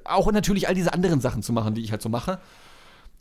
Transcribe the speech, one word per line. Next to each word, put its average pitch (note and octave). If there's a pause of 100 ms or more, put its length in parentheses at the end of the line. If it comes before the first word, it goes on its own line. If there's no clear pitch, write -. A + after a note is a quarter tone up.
auch F#3
natürlich G3+
all F#3
diese F3+
anderen E3
Sachen A#2+
zu A#2+
machen, A2
die A2+
ich A2
halt A2
so A#2
mache, F3+ (800)